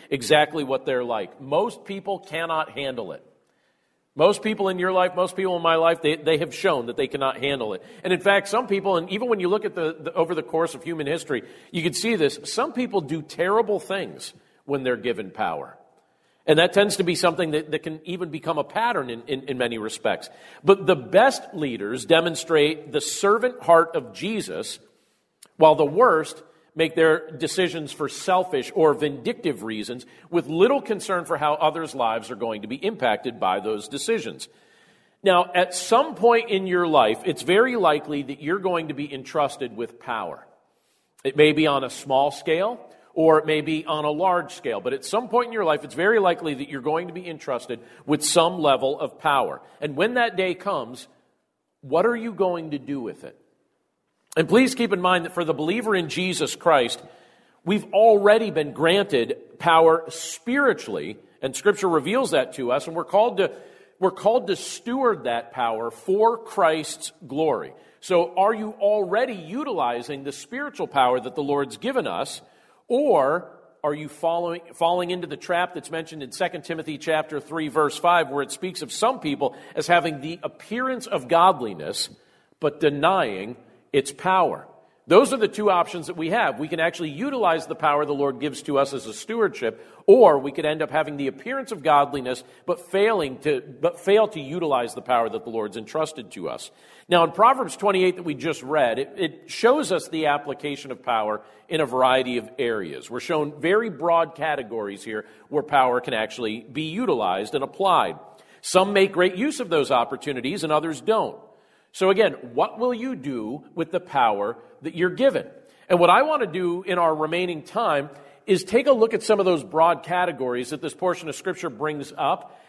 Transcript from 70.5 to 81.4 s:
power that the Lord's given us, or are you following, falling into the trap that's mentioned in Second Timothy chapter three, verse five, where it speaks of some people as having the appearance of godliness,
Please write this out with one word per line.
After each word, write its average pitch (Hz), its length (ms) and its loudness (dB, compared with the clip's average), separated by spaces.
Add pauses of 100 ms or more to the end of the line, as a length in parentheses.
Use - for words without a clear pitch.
power 127 320 4
that 123 160 -10
the 151 80 -4
Lord's 139 340 -2
given 240 300 -2
us, 98 340 -6 (460)
or 175 640 2 (320)
are 147 100 -2
you 151 160 -10
following, 170 520 -4 (120)
falling 175 380 0
into 180 160 -6
the 156 100 -10
trap 180 380 -2
that's 175 160 -12
mentioned 160 320 -10
in 127 80 -14
Second 170 320 -4
Timothy 160 340 -8
chapter 156 420 -2
three, 156 280 -6
verse 143 320 0
five, 170 300 4
where 139 120 -2
it 135 100 -6
speaks - 300 -8
of 139 100 -10
some 247 280 0
people 139 360 -4 (200)
as 151 100 -2
having 165 360 2
the 160 200 -10
appearance 247 640 -6
of 143 220 -4
godliness, 120 840 2 (500)